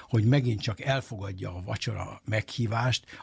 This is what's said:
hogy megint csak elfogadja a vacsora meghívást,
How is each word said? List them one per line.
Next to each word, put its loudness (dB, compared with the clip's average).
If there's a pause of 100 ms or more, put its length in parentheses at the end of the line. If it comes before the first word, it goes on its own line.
hogy 4
megint 4
csak -4
elfogadja -4
a -8
vacsora -6
meghívást, 0 (180)